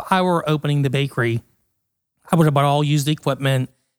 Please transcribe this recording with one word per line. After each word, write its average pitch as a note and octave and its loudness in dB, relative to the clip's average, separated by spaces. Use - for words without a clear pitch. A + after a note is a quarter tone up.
I F#3 2
were F3 0
opening D3 0
the C3+ 0
bakery, B2 -2
I D3 2
would E3 6
have D3+ 2
bought C#3+ 2
all D3 2
used D3 0
equipment. C3+ -2